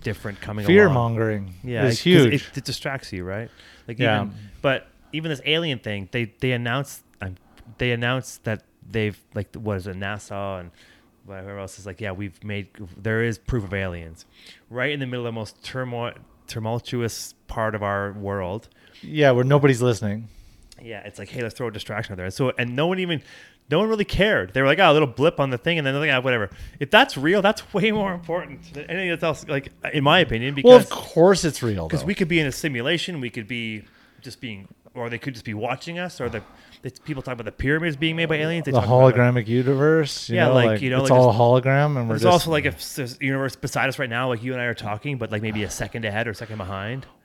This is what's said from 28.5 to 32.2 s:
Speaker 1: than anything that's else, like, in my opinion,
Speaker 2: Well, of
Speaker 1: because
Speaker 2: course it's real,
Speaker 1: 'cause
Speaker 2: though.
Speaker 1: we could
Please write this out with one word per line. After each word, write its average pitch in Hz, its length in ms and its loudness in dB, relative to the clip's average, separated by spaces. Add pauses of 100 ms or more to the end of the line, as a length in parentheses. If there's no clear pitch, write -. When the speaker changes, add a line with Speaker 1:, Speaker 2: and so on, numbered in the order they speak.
Speaker 1:
than 147 160 -12
anything 180 200 -4
that's 165 120 -4
else, 160 240 -4
like, 139 220 -4 (240)
in 139 120 0
my 156 160 6
opinion, 127 440 -2
Speaker 2:
Well, 247 120 12
of - 120 6
Speaker 1:
because - 240 -10
Speaker 2:
course 165 320 6
it's 151 180 -2
real, 98 260 -2
Speaker 1:
'cause 151 120 -2
Speaker 2:
though. 131 60 -6
Speaker 1:
we 196 80 -2
could 185 140 0